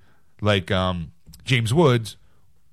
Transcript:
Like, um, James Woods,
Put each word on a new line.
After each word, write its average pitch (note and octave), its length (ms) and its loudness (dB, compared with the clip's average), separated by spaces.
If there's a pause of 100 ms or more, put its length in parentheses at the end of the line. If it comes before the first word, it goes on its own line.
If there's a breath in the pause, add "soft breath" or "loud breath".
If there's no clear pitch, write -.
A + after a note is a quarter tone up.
(420)
Like, G2+ 280 0
um, F#2 440 -4 (320)
James A#2 280 -2
Woods, B2+ 440 2 (560)